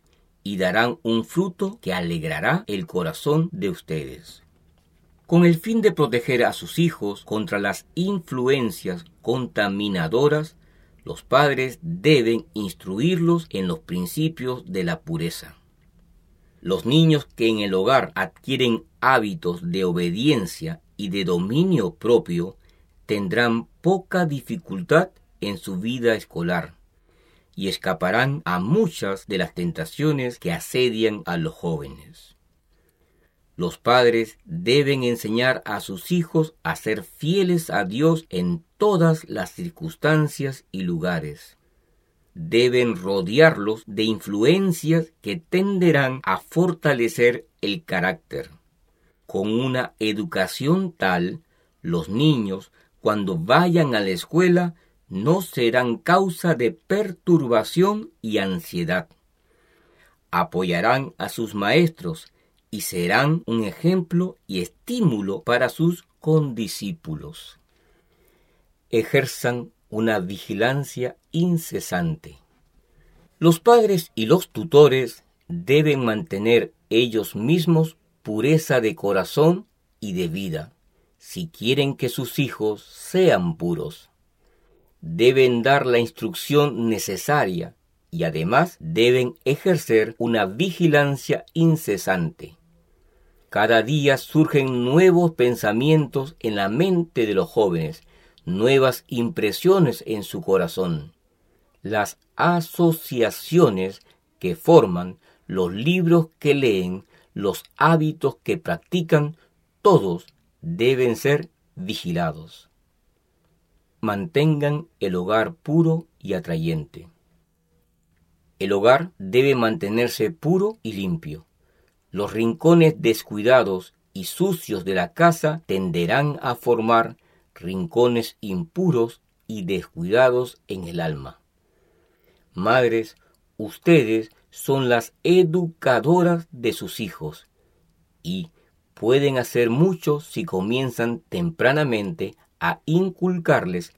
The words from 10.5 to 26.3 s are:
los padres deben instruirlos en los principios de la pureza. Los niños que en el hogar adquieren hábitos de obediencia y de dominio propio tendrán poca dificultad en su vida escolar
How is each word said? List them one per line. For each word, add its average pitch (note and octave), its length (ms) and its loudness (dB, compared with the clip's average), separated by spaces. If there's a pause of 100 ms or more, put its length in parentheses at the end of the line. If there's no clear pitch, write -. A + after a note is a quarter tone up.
los - 180 -14
padres C3 600 0
deben D3 720 2
instruirlos D#3+ 960 -2
en F#2+ 180 -4
los E2 120 -6
principios B2+ 840 -6
de F2+ 180 -6
la E2+ 160 -4
pureza. E2 540 -8 (1080)
Los - 240 -4
niños D3+ 500 4
que A2+ 120 2
en A2+ 100 0
el G2+ 160 -2
hogar G2+ 400 2
adquieren A#2 680 -4 (160)
hábitos F2 720 -2
de F#2 140 -2
obediencia F#2+ 960 -2 (160)
y G3+ 140 -8
de G3 140 -4
dominio G#2 680 0
propio F#2 640 0 (480)
tendrán A2+ 640 -2 (140)
poca F3+ 420 0
dificultad C#3 840 -2 (320)
en G2+ 160 -6
su F#2+ 200 -8
vida A#2 360 0
escolar E2+ 600 -6 (800)